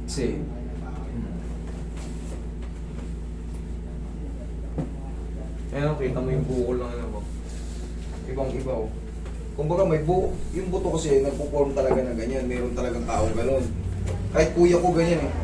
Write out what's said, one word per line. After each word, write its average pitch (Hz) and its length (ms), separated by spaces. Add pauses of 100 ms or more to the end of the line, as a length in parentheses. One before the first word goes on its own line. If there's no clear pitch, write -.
Exhale. - 400
Hmm. - 920 (4000)
Ayan, 143 160
oh, 151 100
kita 127 220
mo 127 100
yung - 140
bukol 123 340
ng - 120
ano 120 200
mo. - 100 (1040)
Ibang - 260
iba, - 240
oh. - 140 (640)
Kumbaga, 170 320
may 156 160
bu-, 180 300 (200)
yung 170 160
buto 180 240
kasi, 156 300
nagpo-form 143 500
talaga 131 300
na 120 140
ganyan. 123 280
Meron 120 300
talagang 120 320
taong 113 280
ganun. 131 300 (680)
Kahit 160 200
kuya 175 260
ko, 180 140
ganyan, 165 300
eh. 135 100 (120)